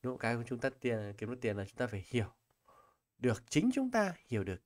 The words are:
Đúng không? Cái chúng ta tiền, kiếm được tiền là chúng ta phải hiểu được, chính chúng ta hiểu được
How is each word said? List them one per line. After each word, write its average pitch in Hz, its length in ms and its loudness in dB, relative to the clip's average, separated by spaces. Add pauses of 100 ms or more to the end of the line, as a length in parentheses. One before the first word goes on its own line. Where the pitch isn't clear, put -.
Đúng 127 100 -2
không? 123 60 -8
Cái 120 180 0 (100)
chúng 123 120 -4
ta 131 120 0 (100)
tiền, 107 380 -2
kiếm 107 120 -6
được 123 100 -6
tiền 107 160 0
là 98 80 -2
chúng - 120 -14
ta 127 100 0
phải 98 200 -6
hiểu 113 200 0 (920)
được, 120 320 2
chính 196 240 4
chúng 262 160 2
ta 208 240 2 (120)
hiểu 104 180 0
được 92 220 -4